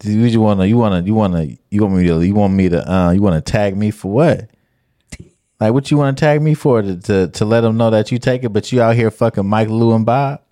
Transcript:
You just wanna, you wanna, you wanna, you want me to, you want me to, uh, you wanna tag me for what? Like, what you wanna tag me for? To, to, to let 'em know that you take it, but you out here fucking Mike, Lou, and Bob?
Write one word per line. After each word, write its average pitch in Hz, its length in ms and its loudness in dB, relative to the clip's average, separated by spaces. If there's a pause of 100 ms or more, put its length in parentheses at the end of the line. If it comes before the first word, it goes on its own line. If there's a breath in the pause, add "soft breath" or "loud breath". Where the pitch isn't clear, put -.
You 107 240 0
just 113 100 2
wanna, 101 300 2
you 113 100 2
wanna, 101 240 0
you 101 140 -2
wanna, 90 320 0 (240)
you 104 100 0
want 98 140 0
me 90 140 2
to, 82 120 2
you 98 140 0
want 101 180 2
me 92 160 2
to, 85 240 -2
uh, 90 160 2
you 98 140 2
wanna 82 180 0
tag 104 340 -2
me 107 140 -2
for 98 220 -8
what? 127 400 0 (1080)
Like, 110 140 0
what 135 160 -2
you 147 80 2
wanna 139 160 0
tag 151 300 0
me 151 100 2
for? 120 300 0
To, 95 140 -6
to, 95 320 0
to - 160 -4
let 117 180 2
'em 113 140 2
know 117 120 2
that 107 220 0
you 123 80 -2
take 127 240 -4
it, 117 60 -2
but 101 220 -4
you 120 120 2
out 113 120 2
here 117 140 2
fucking 107 380 -2
Mike, 107 220 0
Lou, 113 260 2
and 110 100 0
Bob? 139 360 -2 (100)